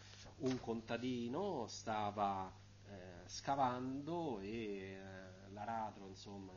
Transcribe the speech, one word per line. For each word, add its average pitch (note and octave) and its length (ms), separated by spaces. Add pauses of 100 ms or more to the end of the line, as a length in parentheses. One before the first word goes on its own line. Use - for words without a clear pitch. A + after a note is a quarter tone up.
(380)
un C3 240
contadino A#2+ 1040
stava, G2+ 840 (360)
eh, F2+ 400
scavando C3+ 1120
e, G2 80
eh, G2 1000
l'aratro, G#2 580
insomma, F#2+ 500